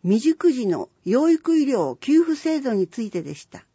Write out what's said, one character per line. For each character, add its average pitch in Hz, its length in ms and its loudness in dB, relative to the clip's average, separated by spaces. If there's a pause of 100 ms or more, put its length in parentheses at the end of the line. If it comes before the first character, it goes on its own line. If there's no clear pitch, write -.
未 202 180 2
熟 320 320 2
児 254 140 -2
の 160 240 -2 (160)
養 262 240 2
育 330 300 2
医 285 60 2
療 170 320 -2
給 311 240 2
付 330 140 0
制 320 240 -2
度 269 140 -4
に 190 140 0
つ 233 160 -10
い 208 80 -8
て 175 100 -6
で 147 140 -12
し - 100 -20
た。 - 300 -20